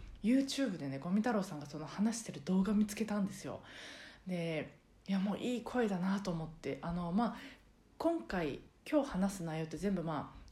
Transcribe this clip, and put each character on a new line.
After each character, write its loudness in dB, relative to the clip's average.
YouTube 4
で -4
ね、 -4
五 -6
味 4
太 2
郎 2
さ -6
ん -8
が -10
そ -10
の -8
話 0
し -8
て -8
る -10
動 4
画 4
見 6
つ -6
け 0
た 0
ん 2
で -4
す -12
よ。 -6
で、 -2
い 0
や、 4
も 2
う -4
い 0
い -4
声 2
だ 0
な 2
と -2
思 -2
っ -6
て、 -6
あ -2
の、 -2
ま 4
あ、 0
今 2
回、 -2
今 6
日 -2
話 2
す -8
内 -2
容 -2
っ -6
て -6
全 0
部、 0
ま -2